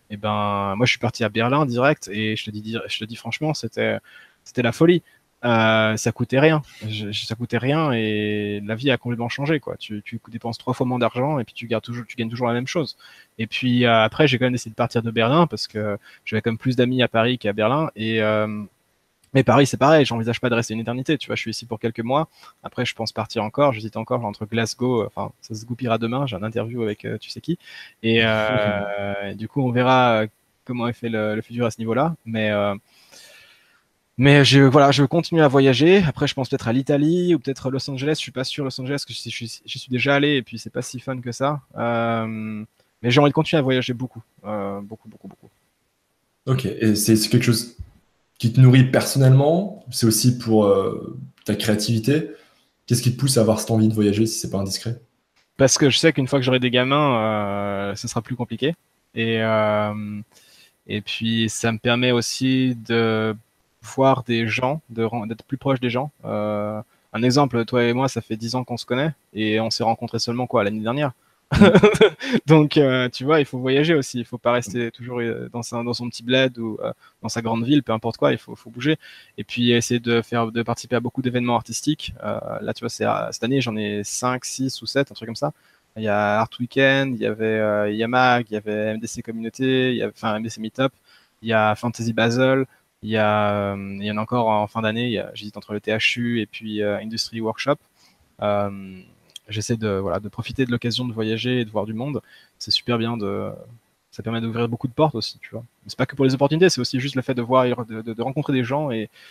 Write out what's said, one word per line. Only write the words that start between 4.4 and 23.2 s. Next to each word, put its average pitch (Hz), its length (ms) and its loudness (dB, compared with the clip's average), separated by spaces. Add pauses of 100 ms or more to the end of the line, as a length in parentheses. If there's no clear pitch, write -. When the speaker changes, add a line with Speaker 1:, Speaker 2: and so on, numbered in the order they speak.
Speaker 1:
c'était - 200 -4
la 117 100 2
folie. 170 300 4 (420)
Euh, 110 540 4
ça - 120 -2
coûtait 127 300 -2
rien. 151 220 4 (260)
Je, 107 240 -8
je, - 140 -8
ça 113 80 -8
coûtait 120 240 -4
rien 143 340 0
et 104 720 -2
la 110 100 -6
vie 131 160 0
a 123 60 4
complètement 117 320 -6
changé, 143 320 -2
quoi. - 160 -8
Tu, 104 260 -12
tu - 160 -12 (100)
dépenses 117 280 -8
trois - 160 -6
fois 127 140 -4
moins 123 120 -2
d'argent 127 400 -2
et 113 60 -4
puis - 80 -14
tu - 140 -14
gardes 113 180 -4
toujours, 120 220 -10
tu - 100 -20
gagnes 113 140 -4
toujours 120 180 -2
la 117 60 0
même 123 120 -4
chose. 143 300 -6 (420)
Et 113 80 -4
puis, 123 380 0
euh, 113 180 6
après, 131 240 4
j'ai 131 120 2
quand 127 80 0
même 127 80 0
décidé 117 160 -8
de 107 60 -18
partir 120 260 0
de 117 80 -4
Berlin 120 360 4
parce 110 200 -6
que 104 320 -4 (260)
j'avais 110 160 -2
quand 117 120 -2
même 113 60 -6
plus 131 160 -2
d'amis 123 280 2
à 117 60 2
Paris 117 280 2
qu'à 107 160 -2
Berlin 123 420 0
et, 110 280 -2
euh, 107 420 0 (720)
mais 135 100 4
Paris, 139 220 6
c'est - 100 -4
pareil, 151 300 6
j'envisage 117 340 -2
pas 127 80 -2
de 120 60 0
rester 117 180 -2
une 113 80 -4
éternité, 127 380 -2
tu - 80 -16
vois, 120 100 -4
je - 60 -6
suis 113 80 -8
ici 113 160 -10
pour 113 120 -8
quelques 117 220 -4
mois, 135 280 -2 (340)
après - 240 -6
je - 80 -6
pense 110 180 -8
partir 107 320 -4